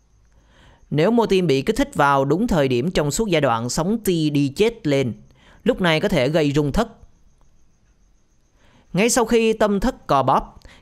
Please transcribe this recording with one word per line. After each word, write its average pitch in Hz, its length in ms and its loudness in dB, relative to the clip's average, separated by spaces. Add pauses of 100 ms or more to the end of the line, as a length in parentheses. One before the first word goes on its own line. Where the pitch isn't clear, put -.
(920)
Nếu 156 200 0
mô 233 160 2
tim 185 200 0
bị 135 160 2
kích 214 140 -2
thích - 180 -2
vào 143 300 2
đúng 165 220 -2
thời 160 220 0
điểm 127 220 -2
trong 151 200 -2
suốt 220 180 -2
giai 165 120 0
đoạn 120 280 0
sóng 175 300 -4
T 208 80 -6
đi 147 500 0
chết 226 300 -2
lên, 139 260 -2 (520)
lúc 254 160 2
này 160 200 2
có 202 80 -2
thể 143 200 2
gây 151 240 0
rung 143 200 -2
thất. 226 160 0 (2000)
Ngay 208 180 0
sau 240 140 2
khi 226 280 2
tâm 208 280 0
thất - 260 -4
co 139 160 2
bóp, 156 380 -2 (220)